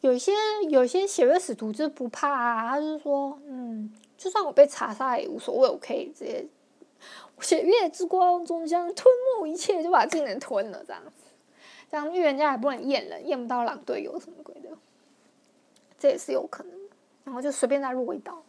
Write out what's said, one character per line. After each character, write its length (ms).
有 160
些， 140
有 160
些 200
血 200
月 120
使 160
徒 200
就 100
是 60
不 180
怕 220
啊， 400
他 100
就 60
是 140
说， 460
嗯， 480
就 120
算 160
我 60
被 140
查 280
杀 240
也 100
无 100
所 200
谓， 120
我 80
可 160
以 240
直 60
接 220
血 200
月 280
之 160
光 400
终 200
将 300
吞 180
没 80
一 60
切， 280
就 80
把 140
技 160
能 180
吞 320
了 140
这 80
样 100
子。 80
这 60
样 160
预 80
言 160
家 140
也 60
不 140
能 120
验 260
人， 180
验 140
不 60
到 160
狼 200
队 200
友 160
什 120
么 120
鬼 180
的， 80
这 100
也 100
是 140
有 160
可 160
能 80
的。 60
然 100
后 80
就 100
随 160
便 140
再 100
落 220
一 60
刀。 280